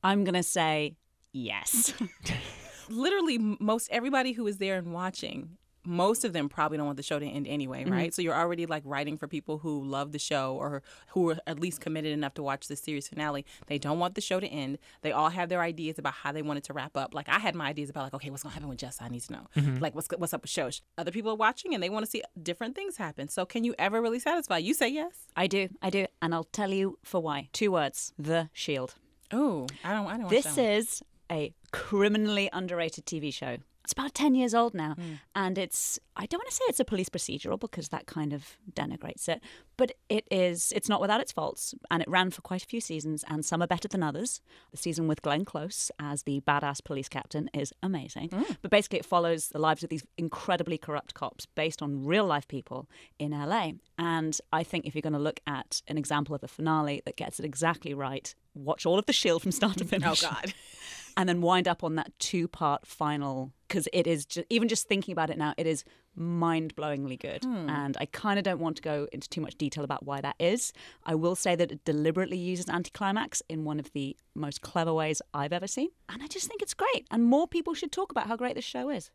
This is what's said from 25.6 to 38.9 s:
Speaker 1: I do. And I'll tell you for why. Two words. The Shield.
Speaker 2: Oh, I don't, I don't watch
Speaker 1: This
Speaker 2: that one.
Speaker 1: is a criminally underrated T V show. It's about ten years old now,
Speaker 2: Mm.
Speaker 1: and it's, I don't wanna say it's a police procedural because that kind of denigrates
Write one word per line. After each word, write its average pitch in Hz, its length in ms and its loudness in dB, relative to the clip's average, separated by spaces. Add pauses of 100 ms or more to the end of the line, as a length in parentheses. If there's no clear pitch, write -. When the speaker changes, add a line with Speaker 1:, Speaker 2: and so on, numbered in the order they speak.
Speaker 1:
I 190 80 0
do. 196 160 2 (160)
And 170 120 0
I'll 165 120 -2
tell 196 260 -2
you 196 320 0
for - 180 -2
why. 143 300 -2
Two 208 220 2
words. 147 440 0
The 160 360 0
Shield. 131 420 -2 (340)
Speaker 2:
Oh, 202 380 2 (160)
I 175 100 -2
don't, 208 140 0
I 175 40 -4
don't 226 120 -2
watch 185 60 -4
Speaker 1:
This 233 160 6
Speaker 2:
that 311 160 -2
one. 226 100 6
Speaker 1:
is 220 320 2 (260)
a 160 240 -2 (200)
criminally 208 800 4
underrated 170 520 -2
T 165 140 -4
V 147 120 -2
show. 127 260 -4 (260)
It's - 80 -6
about 269 220 -2
ten 285 220 6
years 254 180 4
old 233 200 6
now, 156 260 -2
Speaker 2:
Mm. 160 200 -8 (160)
Speaker 1:
and 190 220 0
it's, - 400 -2 (180)
I 196 100 -6
don't 339 140 -2
wanna 494 120 -8
say - 180 0
it's - 100 0
a 254 60 4
police 185 240 0
procedural - 500 -4
because 175 300 -6
that - 160 -2
kind 151 260 -2
of 147 240 -8 (180)
denigrates - 560 -6